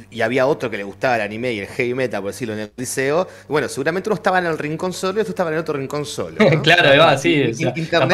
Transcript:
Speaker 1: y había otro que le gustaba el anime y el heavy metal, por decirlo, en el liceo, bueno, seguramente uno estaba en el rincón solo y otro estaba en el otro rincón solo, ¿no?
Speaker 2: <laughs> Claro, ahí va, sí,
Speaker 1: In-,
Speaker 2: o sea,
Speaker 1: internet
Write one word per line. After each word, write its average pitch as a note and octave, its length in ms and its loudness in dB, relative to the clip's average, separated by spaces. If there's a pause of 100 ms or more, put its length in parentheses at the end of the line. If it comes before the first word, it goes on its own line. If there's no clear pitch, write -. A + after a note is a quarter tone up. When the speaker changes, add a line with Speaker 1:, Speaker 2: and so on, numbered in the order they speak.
Speaker 1:
y A2+ 120 -8
había B2+ 260 2
otro C#3+ 220 -2
que G#2 80 -6
le G2+ 60 -6
gustaba A#2 340 -2
el A2 60 -2
anime A2+ 280 -4
y G#2 80 -6
el F#2+ 80 -8
heavy A#2+ 260 -2
metal, A#2 280 -4
por G2 100 -6
decirlo, G#2+ 220 -8
en G#2+ 80 -6
el G#2 160 -10
liceo, C#3 500 -2 (220)
bueno, C3 180 0
seguramente E3 420 -4
uno G#3 60 0
estaba F#3 240 0
en F3 60 0
el E3 120 -2
rincón D#3+ 360 -4
solo F#3+ 260 -4
y - 20 0
otro F#3+ 100 -6
estaba F3 180 -2
en D#3 60 -4
el E3 60 -2
otro D#3 160 -4
rincón C#3 280 -6
solo, F2 340 -8
¿no? E3 220 6
Speaker 2:
<laughs> - 20 -6
Claro, E3 260 6
ahí C#3 80 8
va, D#3 200 8
sí, D#3+ 260 2
Speaker 1:
In-, A#2+ 80 2
Speaker 2:
o - 20 -8
sea, D#3 220 -2
Speaker 1:
internet E3 140 -4 (240)